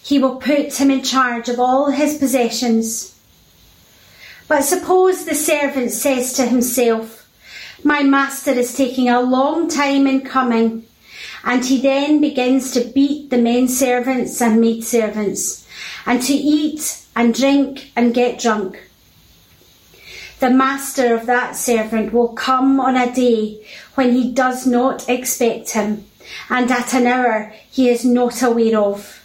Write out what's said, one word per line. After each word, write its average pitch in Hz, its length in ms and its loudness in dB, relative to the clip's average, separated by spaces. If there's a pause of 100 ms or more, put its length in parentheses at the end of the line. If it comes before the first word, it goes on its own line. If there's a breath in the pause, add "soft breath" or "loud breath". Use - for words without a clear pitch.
he 285 200 0
will 254 160 0
put 285 440 -2
him 277 120 4
in 262 100 0
charge 240 460 -2
of 240 100 -4
all 262 320 2
his 285 280 0
possessions." 233 920 -2 (1300 loud breath)
But 277 160 2
suppose 370 640 2
the 311 100 -4
servant 285 560 -2
says 254 440 -2
to 262 120 0
himself, 226 800 0 (560 loud breath)
"My 294 220 0
master 277 480 0
is 247 200 -2
taking 254 360 0
a 247 120 4
long 269 460 0
time 277 400 2
in 269 140 2
coming," 226 640 0 (600 loud breath)
and 247 200 0
he 262 160 2
then 277 400 2
begins 262 500 0
to 240 240 -2
beat 277 360 0
the 247 80 2
men 240 280 2
servants 247 760 -2
and 226 200 4
maid 226 240 2
servants, 214 800 -4 (420 loud breath)
and 247 160 0
to 285 100 -2
eat 302 680 -2 (180)
and 233 180 2
drink 269 640 0
and 240 180 2
get 240 240 0
drunk. 214 400 -4 (1600 loud breath)
The 262 120 0
master 269 640 0
of 226 120 -4
that 247 300 -2
servant 220 560 -2
will 233 160 2
come 262 500 2
on 254 180 0
a 247 160 0
day 226 460 0 (380 loud breath)
when 247 160 2
he 247 180 2
does 254 360 -2
not 254 420 0
expect 247 600 -2
him, 214 340 -4 (440 loud breath)
and 247 220 0
at 240 240 -2
an 247 140 2
hour 240 440 0 (160 loud breath)
he 254 200 2
is 240 160 0
not 240 360 2
aware 233 380 2
of. 202 460 -4